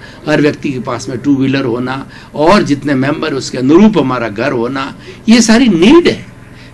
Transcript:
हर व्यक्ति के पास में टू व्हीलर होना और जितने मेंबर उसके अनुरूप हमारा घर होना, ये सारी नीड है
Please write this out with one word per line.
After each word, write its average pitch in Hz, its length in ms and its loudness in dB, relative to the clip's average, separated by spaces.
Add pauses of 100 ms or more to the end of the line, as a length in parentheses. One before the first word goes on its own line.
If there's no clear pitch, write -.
(280)
हर 147 140 0
व्यक्ति 147 300 -2
के 127 100 -8
पास 120 280 -8
में 131 80 -8
टू 139 180 0
व्हीलर 135 300 -2
होना 127 400 -6 (300)
और 170 280 2
जितने 143 320 -2
मेंबर 147 380 -4
उसके 135 240 -8
अनुरूप 170 400 4
हमारा 127 320 -2
घर 117 220 -4
होना, 135 420 -4 (360)
ये 233 120 6
सारी 233 280 2
नीड 226 380 4
है - 180 -4 (480)